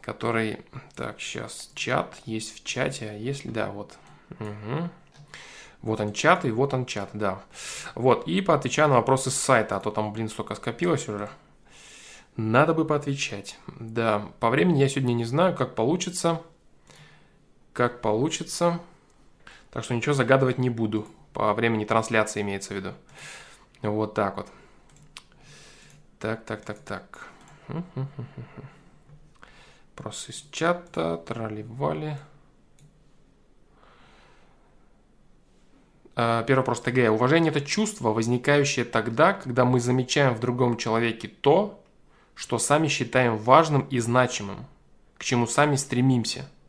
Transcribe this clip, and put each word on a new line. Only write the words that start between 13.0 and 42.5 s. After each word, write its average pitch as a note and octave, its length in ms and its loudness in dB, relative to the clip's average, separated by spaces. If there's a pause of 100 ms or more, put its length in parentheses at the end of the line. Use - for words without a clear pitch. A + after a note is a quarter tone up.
Да, A2+ 480 0 (140)
по A#2 80 4
времени D3+ 320 4
я C#3 80 6
сегодня C3+ 240 0
не A#2 140 0
знаю, D#3+ 280 2
как - 200 -2
получится. E3 640 0 (1300)
Как A#2+ 280 0
получится. D#3+ 800 0 (880)
Так B2 140 -8
что B2+ 100 -4
ничего A#2+ 200 0
загадывать C3 420 4
не B2+ 140 0
буду. A2 360 -2 (280)
По G#2+ 180 0
времени A2+ 320 2
трансляции A2 560 0
имеется G2 320 -6
в G2+ 60 -6
виду. F#2+ 160 -10 (880)
Вот G#2+ 320 -2
так G2 240 -2
вот. G2 100 -12 (1700)
Так, A2 280 -6
так, G#2+ 160 -10
так, - 160 -12
так. - 500 -14 (2750)
Вопросы - 360 -12
из - 200 -16
чата, E3 680 -2
трали-вали. A#2+ 960 -6 (4000)
А, A#2 300 0
первый C3 160 4
вопрос B2 200 -2
Т - 120 -4
Г. B2 180 4
Уважение — C3+ 440 4
это D3 60 0
чувство, G#3 480 -2
возникающее B2 800 2
тогда, A#2+ 480 2
когда B2+ 320 0
мы B2+ 140 4
замечаем B2+ 540 2
в A2 60 -8
другом A#2+ 380 2
человеке A2+ 500 0
то, F#3+ 560 2 (500)
что - 240 -6